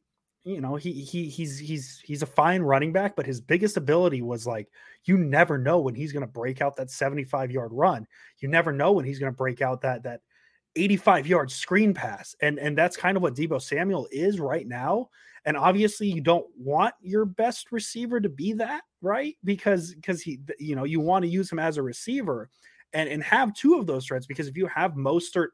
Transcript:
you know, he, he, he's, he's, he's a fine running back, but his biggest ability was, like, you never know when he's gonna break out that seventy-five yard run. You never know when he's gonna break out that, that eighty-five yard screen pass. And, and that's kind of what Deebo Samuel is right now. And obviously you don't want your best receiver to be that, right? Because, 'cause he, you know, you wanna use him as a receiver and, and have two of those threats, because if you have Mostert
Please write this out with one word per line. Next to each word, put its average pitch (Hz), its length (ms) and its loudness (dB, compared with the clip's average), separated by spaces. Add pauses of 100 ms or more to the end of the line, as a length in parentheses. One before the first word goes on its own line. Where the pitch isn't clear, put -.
(440)
you 180 180 -8
know, 135 140 -4
he, 165 160 -6
he, 151 380 -6
he's, 143 280 -8
he's, 147 460 -8
he's 147 180 -8
a 147 40 -4
fine 175 360 4
running 143 300 4
back, 196 240 0
but 143 100 -2
his 127 140 -6
biggest 185 380 2
ability 151 440 2
was, 117 240 -6
like, 113 240 -6 (360)
you 190 120 6
never 156 400 4
know 143 220 4
when 127 160 0
he's 147 160 -6
gonna 139 160 -6
break 120 340 -4
out 143 160 0
that 131 140 -8
seventy-five 135 600 -2
yard 120 220 -4
run. 135 340 2 (320)
You 139 80 -6
never 160 240 2
know 143 220 4
when 160 120 2
he's 135 140 -6
gonna 135 120 -4
break 127 300 -4
out 131 200 -2
that, 123 220 -2
that 120 180 -10 (540)
eighty-five 185 520 4
yard 156 240 2
screen 202 420 2
pass. - 480 -10
And, 147 180 0
and 147 180 -2
that's 175 200 2
kind 190 180 2
of 185 80 0
what 135 120 0
Deebo 147 260 -2
Samuel 160 500 -2
is 180 280 0
right 147 280 -4
now. 143 420 -2 (360)
And 151 120 0
obviously 202 500 2
you 170 140 -2
don't 165 240 4 (120)
want 147 440 0
your 202 240 0
best 220 480 -2
receiver 233 480 -4
to 202 80 0
be 151 240 -4
that, 233 300 -6 (180)
right? 254 420 -2
Because, 185 580 0
'cause 180 200 -4
he, 139 180 -10 (180)
you 147 200 -4
know, 131 80 -2
you 160 160 0
wanna 180 260 2
use 180 240 -2
him 165 80 -4
as 160 160 0
a 143 80 -2
receiver 135 680 -6 (440)
and, 156 160 -2
and 151 140 -6
have 220 300 2
two 302 220 6
of 247 100 0
those 131 200 -2
threats, 131 200 -4
because 143 220 -6
if 135 80 -10
you 180 120 -2
have 165 260 0
Mostert 156 600 0